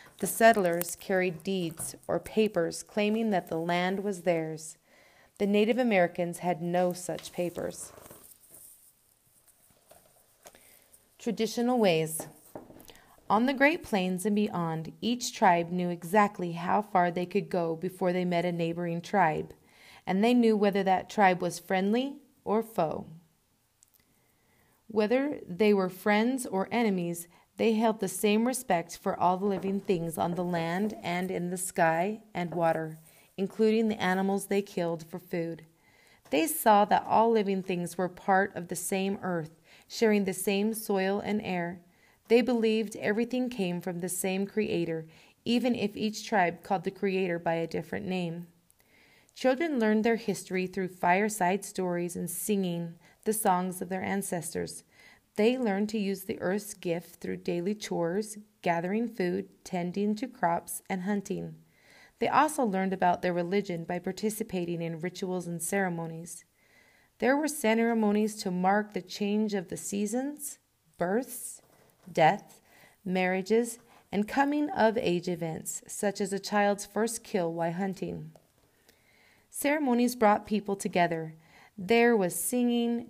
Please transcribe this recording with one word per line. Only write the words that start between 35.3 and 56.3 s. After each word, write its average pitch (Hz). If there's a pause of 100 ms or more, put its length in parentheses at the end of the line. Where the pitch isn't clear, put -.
They 311
saw 208
that -
all 226
living 196
things 175
were 180
part 190
of 170
the 175
same 196
earth, 165 (360)
sharing 214
the 185
same 202
soil 202
and 208
air. 180 (480)
They 240
believed 220
everything 240
came 175
from 175
the 180
same 190
creator, 165 (400)
even 233
if 208
each 214
tribe 180
called 185
the 196
creator 190
by 170
a 165
different 175
name. 175 (960)
Children 269
learned 214
their 233
history 185
through 185
fireside 190
stories 175
and 180
singing 170 (300)
the 214
songs 185
of 180
their 185
ancestors. 190 (520)
They 233
learned 208
to 226
use 196
the -